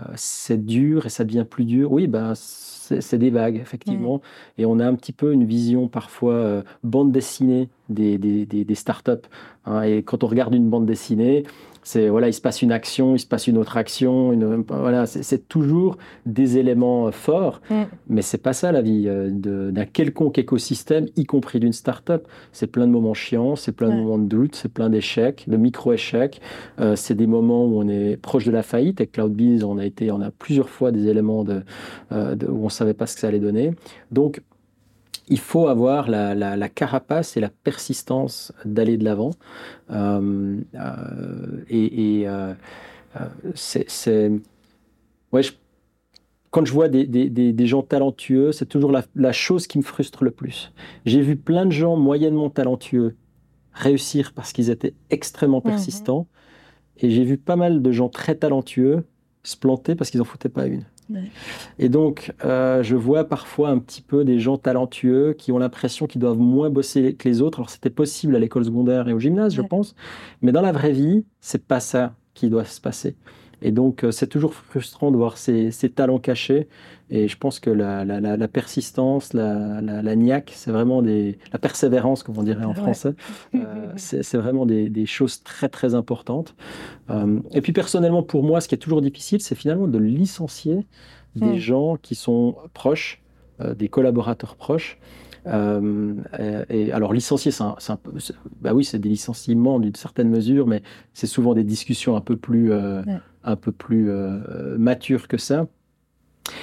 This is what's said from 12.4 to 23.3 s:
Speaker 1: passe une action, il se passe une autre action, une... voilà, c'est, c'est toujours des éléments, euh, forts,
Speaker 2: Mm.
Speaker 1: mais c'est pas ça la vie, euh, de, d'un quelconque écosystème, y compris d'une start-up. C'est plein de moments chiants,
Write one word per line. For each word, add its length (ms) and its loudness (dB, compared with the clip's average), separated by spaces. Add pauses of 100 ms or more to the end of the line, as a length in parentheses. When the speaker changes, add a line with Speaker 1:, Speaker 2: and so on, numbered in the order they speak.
Speaker 1:
passe 220 -2
une 80 4
action, 460 2
il 20 2
se 80 -4
passe 220 -2
une 100 4
autre 180 0
action, 560 2
une... 360 2
voilà, 360 0
c'est, 200 -6
c'est 240 -2
toujours 500 2 (260)
des 320 2
éléments, 520 4
euh, 20 0
forts, 580 -2
Speaker 2:
Mm. 140 0 (260)
Speaker 1:
mais 140 2
c'est 160 -4
pas 160 -2
ça 180 0
la 100 4
vie, 260 2
euh, 220 -2
de, 420 -4
d'un 120 -2
quelconque 540 0
écosystème, 680 0 (100)
y 80 0
compris 360 0
d'une 120 2
start-up. 540 -4 (260)
C'est 160 -6
plein 180 2
de 60 6
moments 220 2
chiants, 420 -2